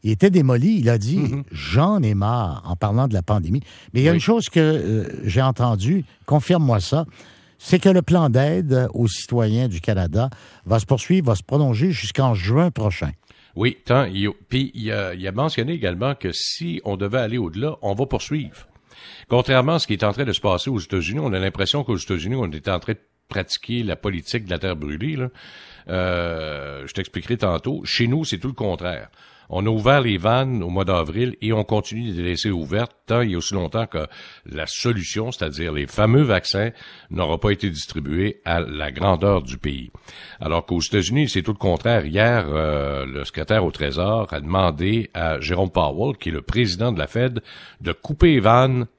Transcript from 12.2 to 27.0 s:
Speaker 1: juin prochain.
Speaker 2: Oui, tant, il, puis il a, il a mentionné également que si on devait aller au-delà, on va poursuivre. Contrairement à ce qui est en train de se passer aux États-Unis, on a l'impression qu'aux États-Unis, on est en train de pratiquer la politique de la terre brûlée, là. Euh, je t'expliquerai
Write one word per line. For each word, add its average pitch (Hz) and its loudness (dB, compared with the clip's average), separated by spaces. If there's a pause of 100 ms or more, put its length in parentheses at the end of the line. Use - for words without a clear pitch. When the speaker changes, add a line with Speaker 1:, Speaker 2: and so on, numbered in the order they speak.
Speaker 1:
juin 117 2
prochain. 85 -2 (420)
Speaker 2:
Oui, 117 0
tant, 127 4
il, 98 -2 (180)
puis 131 -2
il 110 -6
a, 98 -4
il 92 -10
a - -4
mentionné 143 -2
également 113 -2
que 92 -4
si - -6
on 101 -2
devait 101 -2
aller 120 -2
au-delà, 104 -4
on 101 -2
va 127 -2
poursuivre. - -6 (640)
Contrairement 127 2
à 170 2
ce - -2
qui - -2
est 101 0
en 104 2
train 123 -4
de 117 -2
se - -2
passer 95 0
aux 123 -2
États-Unis, 92 -4
on 131 -2
a 92 -2
l'impression 98 -2
qu'aux 110 0
États-Unis, 90 -4
on 110 -2
est 76 -8
en 92 0
train - -6
de - -8 (300)
pratiquer 117 -6
la 95 -4
politique 101 -6
de 87 -14
la 87 -2
terre 90 -4
brûlée, 80 -6
là. 127 -4 (600)
Euh, 80 -4
je 71 -16
t'expliquerai - -6